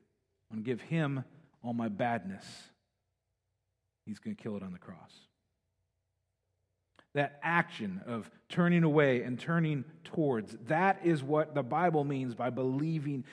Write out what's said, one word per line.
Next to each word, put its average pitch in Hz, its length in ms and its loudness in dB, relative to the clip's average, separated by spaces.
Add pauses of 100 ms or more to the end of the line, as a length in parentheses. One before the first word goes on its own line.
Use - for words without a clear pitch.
(500)
and 110 140 -8
give 120 160 -2
him 143 440 -2 (380)
all 120 100 -6
my 117 160 -2
badness. 101 840 -4 (1300)
He's 107 120 -10
gonna 107 160 -8
kill 107 220 -6
it 95 80 -8
on 92 80 -8
the 87 60 -12
cross. - 500 -20 (1800)
That 143 320 -2
action 123 640 0
of 117 220 -6 (200)
turning 175 340 4
away 143 400 6
and 123 160 -6
turning 156 460 0 (180)
towards, 127 640 -2
that 180 420 2
is 160 160 4
what 151 320 0
the 143 80 2
Bible 151 400 2
means 131 320 -2
by 120 160 -2
believing 139 840 -2